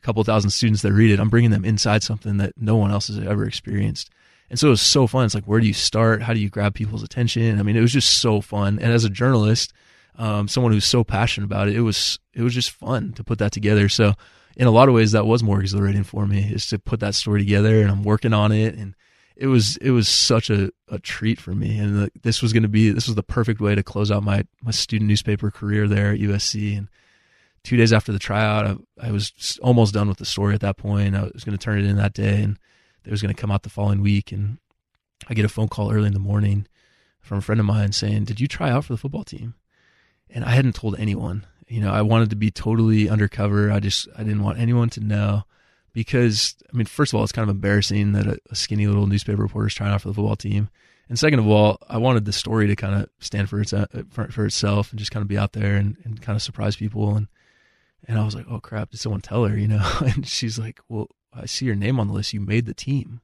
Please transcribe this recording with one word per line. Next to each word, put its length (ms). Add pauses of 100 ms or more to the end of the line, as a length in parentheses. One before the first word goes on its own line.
couple 200
thousand 280
students 320
that 100
read 180
it, 80
I'm 100
bringing 220
them 140
inside 400
something 320
that 200
no 200
one 160
else 160
has 100
ever 260
experienced. 640 (420)
And 80
so 100
it 20
was 100
so 280
fun. 160
It's 100
like, 140
where 120
do 60
you 80
start? 480
How 100
do 60
you 100
grab 260
people's 280
attention? 560
I 60
mean, 120
it 40
was 120
just 280
so 200
fun. 380
And 140
as 120
a 60
journalist, 640 (440)
um, 300
someone 260
who's 120
so 180
passionate 440
about 200
it, 80
it 60
was, 400 (120)
it 100
was 120
just 160
fun 440
to 100
put 160
that 100
together. 380
So 260 (420)
in 120
a 20
lot 180
of 60
ways, 180
that 140
was 160
more 180
exhilarating 440
for 200
me, 280
is 140
to 120
put 220
that 160
story 240
together, 420
and 80
I'm 140
working 280
on 200
it. 220
And 200 (420)
it 120
was, 300
it 120
was 180
such 420
a, 200 (180)
a 100
treat 420
for 140
me. 240
And, 240
like, 100 (100)
this 200
was 100
gonna 160
be, 220
this 160
was 100
the 60
perfect 380
way 140
to 80
close 280
out 120
my, 220 (180)
my 80
student 380
newspaper 420
career 380
there 240
at 80
U 120
S 120
C. 300
And 140 (760)
two 140
days 160
after 200
the 60
tryout, 480
I, 420
I 40
was 260
s-, 200
almost 340
done 160
with 100
the 60
story 300
at 80
that 160
point. 360
I 180
was 120
gonna 140
turn 200
it 60
in 120
that 180
day, 280
and 160 (460)
it 80
was 100
gonna 120
come 180
out 100
the 80
following 320
week. 300
And 260 (720)
I 60
get 100
a 40
phone 200
call 240
early 160
in 60
the 40
morning 480 (540)
from 180
a 40
friend 180
of 60
mine 260
saying, 320
"Did 160
you 80
try 220
out 160
for 60
the 60
football 260
team?" 300 (760)
And 140
I 60
hadn't 240
told 240
anyone. 480 (220)
You 120
know, 120
I 80
wanted 300
to 60
be 140
totally 600
undercover. 600
I 100
just, 360
I 60
didn't 200
want 160
anyone 320
to 100
know 440 (480)
because, 600 (180)
I 40
mean, 100
first 260
of 60
all, 60
it's 80
kind 160
of 60
embarrassing 580
that 140
a, 120 (120)
a 40
skinny 320
little 200
newspaper 360
reporter 240
is 80
trying 180
out 80
for 80
the 60
football 220
team. 340 (400)
And 80
second 220
of 60
all, 400
I 120
wanted 260
the 80
story 360
to 80
kinda 320 (100)
stand 320
for 100
its, 140
uh, 120 (220)
for, 200
for 180
itself 440
and 80
just 120
kinda 160
be 100
out 160
there 240
and, 280
and 180
kinda 180
surprise 360
people. 400
And, 120 (800)
and 120
I 60
was 100
like, 140
"Oh, 120
crap, 300
did 100
someone 200
tell 240
her?" 140
You 100
know? 280
<laughs> 40
And 260
she's 320
like, 300
"Well, 200 (260)
I 120
see 200
your 80
name 260
on 80
the 60
list. 180
You 80
made 240
the 80
team." 520